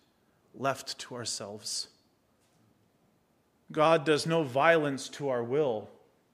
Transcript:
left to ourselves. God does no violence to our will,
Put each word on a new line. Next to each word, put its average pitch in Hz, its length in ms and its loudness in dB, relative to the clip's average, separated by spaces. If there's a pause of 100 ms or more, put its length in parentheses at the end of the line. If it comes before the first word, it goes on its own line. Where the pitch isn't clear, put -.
(560)
left 135 420 -6
to - 160 -14
ourselves. 110 760 -10 (1800)
God 156 320 4
does 147 220 2
no 165 160 2
violence 143 680 2
to 143 200 -6
our 123 140 -2
will, 120 480 -2 (420)